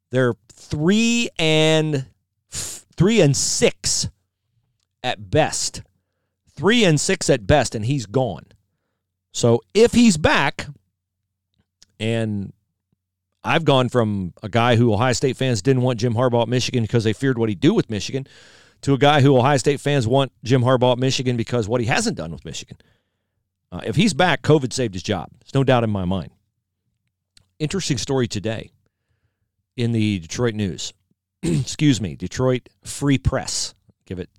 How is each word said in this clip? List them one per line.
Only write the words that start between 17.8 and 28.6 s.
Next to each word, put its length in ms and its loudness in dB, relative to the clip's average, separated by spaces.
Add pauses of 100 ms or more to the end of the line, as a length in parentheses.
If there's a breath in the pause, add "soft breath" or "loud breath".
Michigan, 360 -6 (560 soft breath)
to 120 0
a 40 2
guy 220 4
who 160 6
Ohio 200 4
State 240 0
fans 260 0
want 260 0 (120)
Jim 180 2
Harbaugh 300 2
at 60 -4
Michigan 380 -2
because 320 -4
what 120 -2
he 60 -4
hasn't 300 -2
done 160 -10
with 120 -16
Michigan. 320 -14 (920)
Uh, 140 -12
if 120 -4
he's 180 2
back, 280 0
covid 300 2
saved 220 -4
his 80 -10
job. 260 -6 (120)
There's 140 -10
no 100 2
doubt 200 2
in 60 0
my 140 -2
mind. 260 -4 (1300)
Interesting 400 -4
story 300 -2
today 420 -8 (1040)